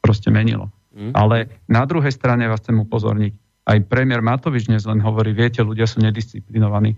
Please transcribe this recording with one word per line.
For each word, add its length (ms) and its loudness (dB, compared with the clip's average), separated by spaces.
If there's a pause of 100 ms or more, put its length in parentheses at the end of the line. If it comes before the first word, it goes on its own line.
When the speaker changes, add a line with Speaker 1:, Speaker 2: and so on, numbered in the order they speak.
Speaker 1:
proste 240 2
menilo. 400 0 (240)
Speaker 2:
Mm. 240 -6
Speaker 1:
Ale 480 2
na 240 2
druhej 240 0
strane 320 0
vás 160 -2
chcem 160 0
upozorniť, 560 -2 (320)
aj 240 2
premiér 320 0
Matovič 480 -2
dnes 160 0
len 160 0
hovorí, 320 0
"Viete, 320 0
ľudia 240 -2
sú 160 -6
nedisciplinovaní." 920 -2